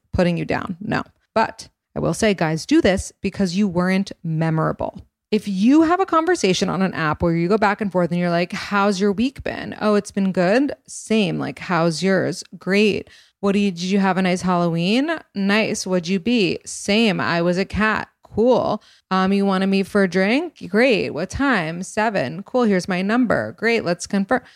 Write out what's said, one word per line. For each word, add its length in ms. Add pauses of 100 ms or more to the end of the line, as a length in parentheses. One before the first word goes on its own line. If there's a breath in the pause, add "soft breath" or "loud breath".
(120)
putting 240
you 80
down. 360
No. 220 (320)
But 340 (260)
I 60
will 140
say, 180
guys, 320
do 160
this 400
because 340
you 140
weren't 440 (120)
memorable. 840 (240)
If 160
you 360
have 180
a 60
conversation 640
on 100
an 140
app 280
where 140
you 120
go 100
back 240
and 100
forth 180
and 80
you're 120
like, 220
"How's 460
your 140
week 300
been?" 360
"Oh, 160
it's 160
been 220
good." 420 (120)
"Same." 520
Like, 200
"How's 440
yours?" 400 (160)
"Great." 520 (300 soft breath)
"What 120
do 60
you, 120
did 120
you 160
have 180
a 60
nice 180
Halloween?" 800 (160)
"Nice." 520
"What'd 220
you 100
be?" 460
"Same. 560
I 220
was 160
a 80
cat." 420 (140)
"Cool." 600 (280 soft breath)
"Um, 220
you 120
wanna 220
meet 200
for 160
a 60
drink?" 600
"Great. 420
What 180
time?" 540
"Seven." 600
"Cool. 200
Here's 260
my 140
number." 500
"Great. 320
Let's 220
confirm." 340 (160 soft breath)